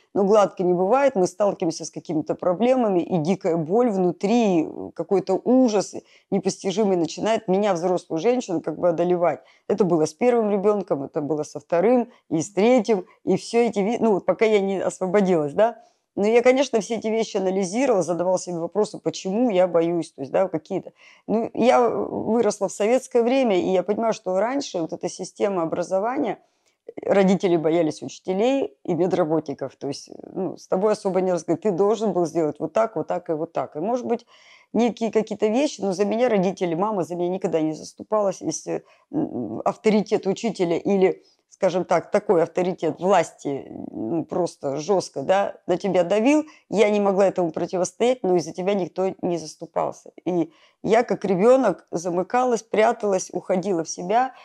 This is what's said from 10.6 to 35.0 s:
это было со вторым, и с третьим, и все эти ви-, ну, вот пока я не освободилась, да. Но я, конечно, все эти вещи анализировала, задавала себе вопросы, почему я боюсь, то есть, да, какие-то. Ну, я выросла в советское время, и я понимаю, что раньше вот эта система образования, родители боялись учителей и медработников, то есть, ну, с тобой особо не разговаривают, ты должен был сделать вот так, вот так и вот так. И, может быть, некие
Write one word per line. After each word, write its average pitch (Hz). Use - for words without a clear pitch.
это 135
было 151
со -
вторым, 226
и 160
с -
третьим, 214
и 185
все -
эти 208
ви-, 208
ну, 226
вот 175
пока 185
я 214
не 196
освободилась, 180
да. 220
Но 196
я, 233
конечно, 254
все 214
эти 220
вещи 220
анализировала, 196
задавала 175
себе 180
вопросы, 170
почему 202
я 180
боюсь, 170
то -
есть, 131
да, 185
какие-то. 175
Ну, 220
я 254
выросла 208
в -
советское 240
время, 240
и 175
я 185
понимаю, 220
что 185
раньше 247
вот 160
эта 175
система 190
образования, 190
родители 190
боялись 160
учителей 226
и -
медработников, 160
то -
есть, -
ну, 180
с -
тобой 196
особо 190
не 185
разговаривают, 165
ты 214
должен 202
был 175
сделать 156
вот 156
так, 220
вот 151
так 180
и 170
вот 160
так. 135
И, 147
может 233
быть, 226
некие 226